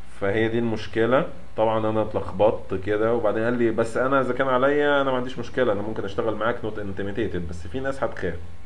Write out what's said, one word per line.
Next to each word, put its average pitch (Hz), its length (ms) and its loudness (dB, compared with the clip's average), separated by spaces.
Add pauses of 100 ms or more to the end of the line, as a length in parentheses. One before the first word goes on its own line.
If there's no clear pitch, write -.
(200)
فهي 110 280 2
دي 113 100 0
المشكله. 117 680 2 (300)
طبعا 110 340 2
انا 110 120 2
اتلخبطت 98 720 0 (120)
كده، 107 280 2
وبعدين 110 300 2
قال 120 140 2
لي: 117 120 4
"بس 113 260 0
انا 131 240 2
اذا 123 120 0
كان 135 160 0
عليا 143 520 4
انا 135 100 0
ما 127 60 2
عنديش 123 220 -4
مشكله، 117 340 0
انا 101 100 -2
ممكن 107 220 -4
اشتغل 110 300 -2
معاك 110 280 0
not 107 160 -4
intimidated، 98 720 -4
بس - 160 -8
في 131 140 -6
ناس 135 240 -4
هتخاف." 85 320 -4 (300)